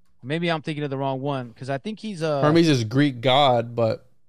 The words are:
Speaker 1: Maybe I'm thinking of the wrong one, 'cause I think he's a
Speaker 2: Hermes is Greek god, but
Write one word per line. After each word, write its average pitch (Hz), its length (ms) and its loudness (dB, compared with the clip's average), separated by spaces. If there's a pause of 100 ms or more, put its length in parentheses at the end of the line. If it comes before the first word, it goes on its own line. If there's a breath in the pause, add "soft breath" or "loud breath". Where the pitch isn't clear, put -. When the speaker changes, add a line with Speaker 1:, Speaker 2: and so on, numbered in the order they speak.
(220)
Speaker 1:
Maybe 170 280 -4
I'm 160 120 -2
thinking 147 220 -6
of 139 60 -6
the 135 80 -6
wrong 135 220 -4
one, 131 340 -6
'cause 131 160 -10
I 139 80 -4
think 208 220 -10
he's 208 220 -10
a 151 200 -2
Speaker 2:
Hermes 165 260 4
is 131 160 2
Greek 127 360 0
god, 127 540 4
but 113 320 0 (220)